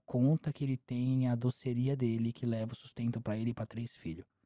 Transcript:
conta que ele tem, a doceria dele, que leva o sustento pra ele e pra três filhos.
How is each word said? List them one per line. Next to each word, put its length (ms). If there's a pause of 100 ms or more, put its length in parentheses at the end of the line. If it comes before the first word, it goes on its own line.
conta 480
que 100
ele 140
tem, 520
a 60
doceria 600
dele, 380
que 120
leva 280
o 20
sustento 460
pra 160
ele 140
e 20
pra 120
três 300
filhos. 320 (180)